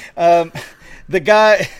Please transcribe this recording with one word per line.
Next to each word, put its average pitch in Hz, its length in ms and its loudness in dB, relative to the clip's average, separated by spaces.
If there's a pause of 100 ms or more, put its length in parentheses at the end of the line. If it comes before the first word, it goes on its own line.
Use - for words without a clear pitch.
(160)
Um, 170 360 0 (280)
<laughs> - 300 -20
the 180 100 -4
guy, 208 480 2 (120)